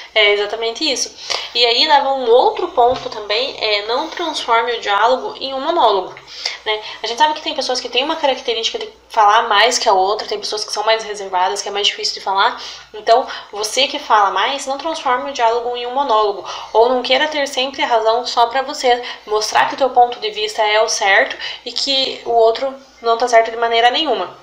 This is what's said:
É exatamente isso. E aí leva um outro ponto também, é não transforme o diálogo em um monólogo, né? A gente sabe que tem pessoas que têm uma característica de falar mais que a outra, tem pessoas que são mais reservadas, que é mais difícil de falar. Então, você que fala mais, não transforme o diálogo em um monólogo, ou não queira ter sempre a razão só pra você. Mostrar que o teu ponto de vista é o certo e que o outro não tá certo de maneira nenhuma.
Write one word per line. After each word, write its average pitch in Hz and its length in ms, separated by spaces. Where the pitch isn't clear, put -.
É 208 180
exatamente 226 580
isso. - 240
E 240 100
aí 240 220
leva 277 240
um 262 180
outro 370 400
ponto 247 400
também, 220 520
é 208 260
não 269 220
transforme 247 640
o 226 80
diálogo 208 600
em 269 140
um 269 60
monólogo, 262 540
né? 214 160
A 226 40
gente 233 120
sabe 302 160
que - 80
tem 302 120
pessoas - 260
que 240 80
têm 247 160
uma 311 120
característica 247 600
de 214 100
falar 220 400
mais 208 300
que - 100
a 214 40
outra, 190 340
tem 208 120
pessoas - 260
que - 80
são 208 120
mais 220 200
reservadas, 196 580
que - 60
é 202 40
mais 202 140
difícil - 280
de - 60
falar. 208 400
Então, 226 340
você 214 340
que 285 120
fala 214 320
mais, 240 360
não 269 120
transforme 285 520
o - 20
diálogo 240 440
em 247 100
um 247 80
monólogo, 220 500
ou 233 160
não 254 140
queira 262 260
ter 294 180
sempre 269 360
a 277 40
razão 233 400
só 240 200
pra 262 160
você. 254 400
Mostrar 214 420
que - 60
o 269 40
teu 262 120
ponto 240 280
de 214 120
vista 214 320
é 214 200
o - 60
certo 214 480
e - 80
que 269 520
o 233 60
outro 233 440
não 226 160
tá 240 120
certo 226 220
de 226 60
maneira 233 340
nenhuma. 254 520